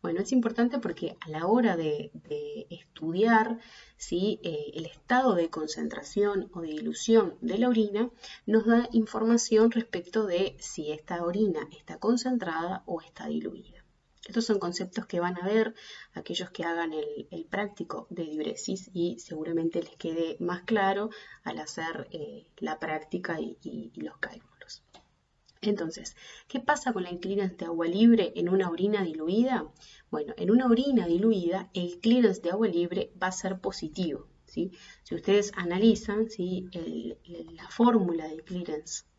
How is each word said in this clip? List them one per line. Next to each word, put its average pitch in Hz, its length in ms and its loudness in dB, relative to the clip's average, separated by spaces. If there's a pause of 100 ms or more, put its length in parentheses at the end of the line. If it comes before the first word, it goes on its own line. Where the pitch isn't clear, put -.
Bueno, 170 200 -2
es 202 120 -2
importante 233 480 2
porque 180 400 -6
a - 80 -14
la 156 180 -4
hora 220 300 4
de, 151 360 -2
de 147 580 -10
estudiar, 220 880 2 (360)
¿sí? 190 460 -2
Eh, 151 320 -6
el 160 120 -8
estado 247 500 2
de 165 120 2
concentración 160 1040 -4
o 165 80 -8
de 160 60 -6
dilución 226 720 2
de 190 180 -2
la 247 100 4
orina, 220 420 2 (360)
nos 220 200 4
da 233 240 4
información 226 800 4
respecto 220 560 -2
de 180 320 0
si 151 320 -8
esta 170 340 -6
orina 180 460 0
está - 300 -16
concentrada 196 840 -2
o 165 140 -6
está - 280 -14
diluida. - 560 -8 (420)
Estos 226 180 -2
son 208 140 2
conceptos 180 480 -6
que 175 140 -2
van 180 200 -2
a 180 60 -4
ver 220 280 2 (400)
aquellos 175 360 -8
que - 140 -8
hagan 170 280 -2
el, 147 380 -6
el 175 140 -10
práctico - 680 -6
de 170 140 -6
diuresis 156 680 -6
y 175 280 -2
seguramente 165 600 -2
les - 160 -10
quede 165 440 -4
más 175 220 -4
claro 202 480 0 (340)
al 165 160 -8
hacer, 165 500 -8
eh, - 460 -12
la - 240 -6
práctica 156 600 -6
y, - 220 -8
y, - 320 -12
y - 60 -12
los - 180 -10
cálculos. - 640 -14 (840)
Entonces, - 520 -2 (320)
¿qué 269 100 -4
pasa 262 340 0
con 180 140 -4
el 175 140 -8
clearance 196 340 -2
de 170 120 -8
agua 170 200 -2
libre 208 480 6
en 175 140 0
una 185 200 4
orina 190 360 2
diluida? 175 640 0 (400)
Bueno, 147 260 -4
en 175 140 0
una 254 160 6
orina 240 400 4
diluida, 185 680 2
el 175 280 -4
clearance 226 400 6
de 170 100 0
agua 214 160 2
libre 175 460 0 (100)
va 185 60 0
a 185 40 -4
ser 185 280 -4
positivo, 170 680 -4 (180)
¿sí? 185 280 -6 (320)
Si - 100 -8
ustedes 202 400 2
analizan, 208 720 2
¿sí? 185 440 -4
el, 160 500 -8
el, - 320 -16
la - 160 -18
fórmula 185 560 4
del 156 160 -10
clearance 170 640 -8 (140)